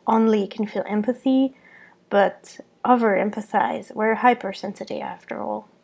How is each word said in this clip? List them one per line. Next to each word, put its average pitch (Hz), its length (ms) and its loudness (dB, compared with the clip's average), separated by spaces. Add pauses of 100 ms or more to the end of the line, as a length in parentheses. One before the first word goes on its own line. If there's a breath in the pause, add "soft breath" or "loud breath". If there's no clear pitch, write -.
only 220 400 4
can 208 220 -4
feel 202 180 -4
empathy, 254 720 0 (560 loud breath)
but 196 480 2 (260)
over-empathize. 208 1080 0
We're 220 180 0
hypersensitive 214 880 -2
after - 400 -10
all. - 260 -8 (160)